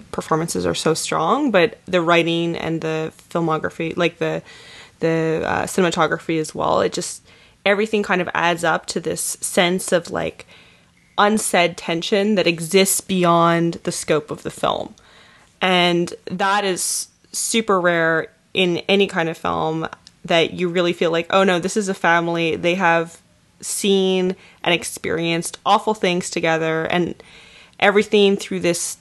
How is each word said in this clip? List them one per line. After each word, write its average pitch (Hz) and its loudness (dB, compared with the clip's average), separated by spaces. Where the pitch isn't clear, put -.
performances 170 -2
are 170 0
so 160 0
strong, 190 0
but 180 2
the 180 0
writing 170 2
and 160 -4
the 160 -4
filmography, 165 -2
like, 170 -2
the, 160 -4
the, 160 0
uh, - 0
cinematography 165 0
as 156 -4
well, 156 0
it 185 0
just, - -8
everything 208 2
kind 185 0
of 170 -4
adds 170 0
up 165 0
to - -6
this 170 -6
sense 185 0
of, 170 0
like, - -6
unsaid 202 2
tension 196 0
that 175 2
exists 170 2
beyond 170 2
the 175 -4
scope - -2
of - -10
the - -8
film. - -4
And 175 2
that 196 -2
is - -4
super 220 0
rare 165 2
in 180 2
any 196 4
kind 165 -2
of 160 -8
film, 160 -2
that 170 2
you 175 -2
really 175 0
feel 175 0
like, 165 0
"Oh 196 4
no, 180 2
this 185 -2
is 196 -2
a 196 -2
family. 170 2
They 170 0
have 170 0
seen 190 0
and 175 0
experienced 170 -4
awful 214 2
things 185 -2
together," 160 0
and 175 -2
everything 202 4
through 190 -6
this, 170 -2